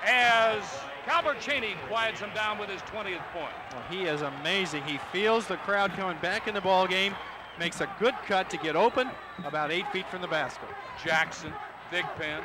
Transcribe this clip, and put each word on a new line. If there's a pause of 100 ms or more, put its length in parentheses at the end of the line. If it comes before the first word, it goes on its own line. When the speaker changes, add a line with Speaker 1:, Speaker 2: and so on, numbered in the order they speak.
Speaker 1:
as (440)
Calbert
Cheaney (120)
quiets
them
down
with
his
twentieth (100)
point. (180)
Speaker 2:
Well,
he
is
amazing.
He (140)
feels
the
crowd
coming
back
in
the
ball
game, (440)
makes
a (100)
good (120)
cut
to
get
open (380)
about
eight
feet
from
the
basket. (340)
Speaker 1:
Jackson, (360)
Thigpen.